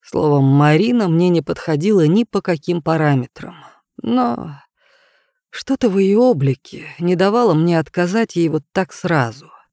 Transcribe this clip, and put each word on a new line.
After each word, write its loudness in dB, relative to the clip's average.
Словом, 0
Марина 2
мне 2
не 2
подходила 0
ни 2
по -6
каким -4
параметрам. -2
Но -4
что-то -2
в 0
ее 2
облике -2
не 0
давало 2
мне 2
отказать -4
ей 0
вот -2
так -4
сразу. -4